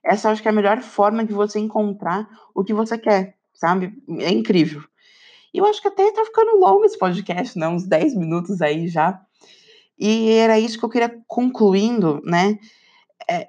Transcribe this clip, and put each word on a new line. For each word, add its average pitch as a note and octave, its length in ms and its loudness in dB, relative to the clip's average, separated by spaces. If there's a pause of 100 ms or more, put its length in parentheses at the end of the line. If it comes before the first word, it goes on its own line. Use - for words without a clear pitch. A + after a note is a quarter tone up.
Essa G#3+ 240 0
eu G#3+ 40 4
acho G#3+ 100 -4
que A3 60 -2
é - 20 4
a G#3+ 40 0
melhor G#3 260 2
forma G#3+ 440 0
de G#3+ 80 -6
você G#3 260 -2
encontrar G#3 680 -4 (260)
o G3 100 -2
que A3 80 -4
você A3 240 -2
quer, G3 400 -2 (160)
sabe? F#3 400 -2 (280)
É D#3+ 100 -2
incrível. F3+ 520 0 (720)
E - 60 -6
eu G4 80 2
acho G#4+ 160 0
que G4+ 60 -2
até G4+ 240 2
tá G#4+ 120 -2
ficando A4+ 340 2
longo G4 260 6
esse G#4 140 0
podcast, G#3+ 600 -4
né? D#3+ 100 -2
Uns E3+ 180 -4
dez C4+ 280 2
minutos F3 480 -4
aí D#3 260 0
já. E3+ 320 -2 (800)
E A3 320 0
era A3+ 280 4
isso A3+ 200 -2
que - 60 -4
eu A#3 40 -4
queria A#3 380 -2
concluindo, G#3+ 1000 0
né? F#3 340 0 (680)
É, F3 200 -6